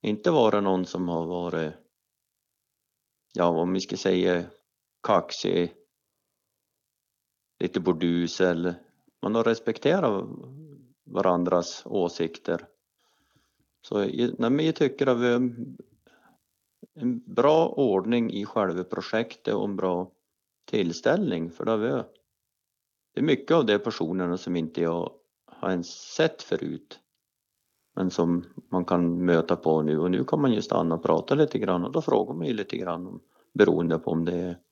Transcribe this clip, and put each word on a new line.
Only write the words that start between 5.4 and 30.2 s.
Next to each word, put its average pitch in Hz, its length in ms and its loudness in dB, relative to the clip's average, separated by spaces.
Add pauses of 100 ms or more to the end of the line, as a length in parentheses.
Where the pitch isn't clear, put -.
lite 90 200 0
burdus, 87 600 0
eller 87 340 2 (480)
man 104 120 -2
har 113 100 2
respekterat 117 840 0 (760)
varandras 87 840 0
åsikter. 85 800 -4 (1160)
Så - 180 -4
jag, 117 380 0
nej, 117 120 0
men 151 160 2
jag 160 100 0
tycker 135 300 0
att 123 140 2
vi 123 60 2
har 120 100 4
en, 120 400 -4 (1200)
en 123 400 -6
bra 151 340 4
ordning 113 640 2
i 101 140 -4
själva 92 380 -2
projektet 110 680 -4
och 104 100 -2
en 101 120 -4
bra 92 340 -2 (540)
tillställning, 98 840 0
för - 140 -10
det 110 60 0
har 113 80 0
vi, 110 100 -2 (1300)
det - 60 -4
är 131 40 2
mycket 147 320 2
av 147 100 4
de 104 120 4
personerna 90 600 -2
som 87 180 -4
inte 80 260 -4
jag 85 300 -2 (340)
har - 240 -6
ens 87 180 -2
sett - 540 -2
förut, - 580 -8 (960)
men 92 160 0
som 87 340 0 (240)
man 90 160 -2
kan 87 400 2
möta 85 320 4
på 78 260 2
nu. 76 160 2
Och 87 120 0
nu 92 140 0